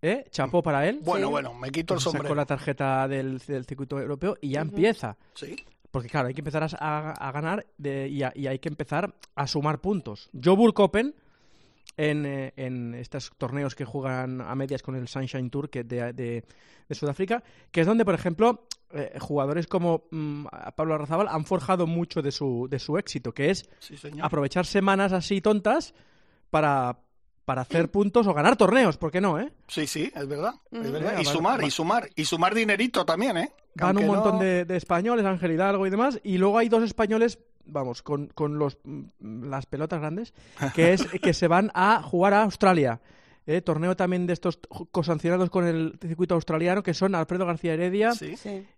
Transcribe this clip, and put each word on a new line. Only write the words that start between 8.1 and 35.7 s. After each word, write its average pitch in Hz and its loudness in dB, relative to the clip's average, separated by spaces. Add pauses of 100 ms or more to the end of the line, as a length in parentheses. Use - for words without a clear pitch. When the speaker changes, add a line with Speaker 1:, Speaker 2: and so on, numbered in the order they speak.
Speaker 1:
a, 131 -2
y 139 -6
hay 131 -4
que - -6
empezar 156 -4 (180)
a 143 -4
sumar 147 -2
puntos. 170 -4 (140)
Joe 185 8
Burkopen 220 4 (800)
en, 151 0
eh, 135 -6
en 127 -6
estos 123 -10
torneos 135 -4
que 143 -8
juegan 127 -6
a 113 -8
medias 135 -4
con 131 -8
el 123 -8
Sunshine 131 -6
Tour 143 -6
que 123 -8
de, 120 -6
de, 120 -6 (460)
de - -6
Sudáfrica, 185 -4 (300)
que - 0
es 165 6
donde, 226 4
por 202 4
ejemplo, 196 2 (240)
eh, 143 -8
jugadores 147 0
como, 170 2
mm, 147 -6
a - -14
Pablo 156 0
Arrazabal 156 0
han 156 -2
forjado 175 0
mucho 170 -2
de 139 -2
su, 127 -2
de 135 -2
su 147 -2
éxito, 131 -6
que 143 0
es - -2 (100)
Speaker 2:
Sí, - -20
señor. 147 -10
Speaker 1:
aprovechar 151 0
semanas 196 2
así 190 0
tontas 214 2 (560)
para, 139 2 (460)
para 131 -2
hacer 165 2
Speaker 2:
Mm. 151 -6
Speaker 1:
puntos 202 4
o 185 4
ganar 170 4
torneos, 214 6
¿por 160 -4
qué 180 0
no, 175 2
eh? 277 -6 (140)
Speaker 2:
Sí, 151 -4
sí, 160 -4
es 143 -8
verdad, 147 -4 (180)
es 233 -10
Speaker 3:
Ujú. 135 -4
Speaker 2:
verdad. 156 -2
Speaker 1:
Eh, 190 -2
Speaker 2:
Y 156 0
Speaker 1:
van, 143 0
Speaker 2:
sumar, 196 2
Speaker 1:
va- 165 0
Speaker 2:
y 139 -2
sumar, 196 0
y 156 -2
sumar 175 2
dinerito 214 2
también, 185 0
¿eh? 185 -2 (240)
Speaker 1:
van 175 2
Speaker 2:
Aunque 208 4
Speaker 1:
un 202 4
montón 202 4
Speaker 2:
no 190 2
Speaker 1:
de, 180 2
de 180 -4
españoles, 202 0
Ángel 180 0
Hidalgo 196 2